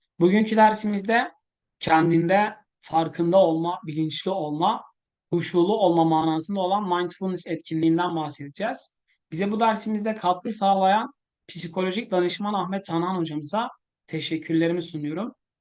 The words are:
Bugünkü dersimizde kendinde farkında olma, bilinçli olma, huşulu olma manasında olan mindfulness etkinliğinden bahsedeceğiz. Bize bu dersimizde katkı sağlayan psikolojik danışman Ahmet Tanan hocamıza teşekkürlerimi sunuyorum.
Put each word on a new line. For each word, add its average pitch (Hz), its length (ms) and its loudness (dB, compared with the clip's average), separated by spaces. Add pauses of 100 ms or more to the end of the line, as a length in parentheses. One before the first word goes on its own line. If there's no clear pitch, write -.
(200)
Bugünkü 214 360 4
dersimizde 214 760 2 (480)
kendinde 165 760 2 (260)
farkında 170 560 0
olma, 170 500 2
bilinçli 156 440 -4
olma, 175 540 -2 (460)
huşulu 175 460 2
olma 175 280 4
manasında 160 560 0
olan 185 360 0
mindfulness 180 500 -6
etkinliğinden 165 680 0
bahsedeceğiz. 151 760 -8 (360)
Bize 196 220 -4
bu 214 80 0
dersimizde 214 540 0
katkı 180 360 -2
sağlayan 196 600 2 (360)
psikolojik 185 640 -6
danışman 185 440 0
Ahmet 190 300 -4
Tanan 175 320 -2
hocamıza 156 520 -4 (380)
teşekkürlerimi 165 760 -2
sunuyorum. 156 520 -8 (260)